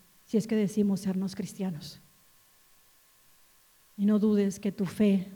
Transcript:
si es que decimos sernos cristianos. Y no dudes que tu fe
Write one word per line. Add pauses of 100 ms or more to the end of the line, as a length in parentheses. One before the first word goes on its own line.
(260)
si
es
que
decimos
sernos
cristianos. (2000)
Y
no
dudes
que
tu
fe